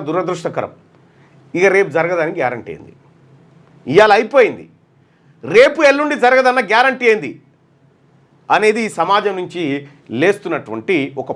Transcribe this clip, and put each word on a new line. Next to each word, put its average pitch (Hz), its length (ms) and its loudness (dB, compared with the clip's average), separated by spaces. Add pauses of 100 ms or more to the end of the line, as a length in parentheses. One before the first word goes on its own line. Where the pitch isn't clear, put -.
దురదృష్టకరం, 160 640 -6 (840)
ఇక 180 60 4 (120)
రేపు 190 220 0
జరగదని 170 420 -2
గ్యారంటీ 120 380 -6
ఏంది? 78 160 -20 (1000)
ఇవాళ 208 240 6
అయిపోయింది, 214 480 0 (880)
రేపు 285 320 4
ఎల్లుండి 294 360 0
జరగదన్న 254 360 2 (120)
గ్యారంటీ 247 400 2
ఏంది 156 300 -6 (1120)
అనేది 214 320 2
ఈ - 20 -8 (120)
సమాజం 196 400 0
నుంచి 175 220 -10 (560)
లేస్తున్నటువంటి 160 760 -4 (260)
ఒక 139 140 -10